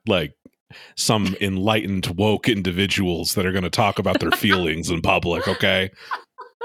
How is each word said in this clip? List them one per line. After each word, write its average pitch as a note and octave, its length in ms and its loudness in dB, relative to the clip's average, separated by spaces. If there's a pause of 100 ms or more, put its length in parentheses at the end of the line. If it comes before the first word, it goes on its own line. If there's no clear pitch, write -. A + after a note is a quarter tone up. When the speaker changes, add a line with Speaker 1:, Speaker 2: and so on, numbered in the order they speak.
Speaker 1:
like, E2+ 260 0 (640)
some G2 400 2
<laughs> - 40 -4
enlightened, G2 640 0
woke G2+ 420 0
individuals F2+ 880 0
that F#2 100 0
are F#2 60 0
gonna F2+ 180 -2
talk G#2 300 0
about F#2 200 0
their E2+ 120 0
feelings E2 580 0
in E2+ 120 -2
public, F2 460 0
okay? F#2+ 480 0
Speaker 2:
<laughs> - 60 -20 (640)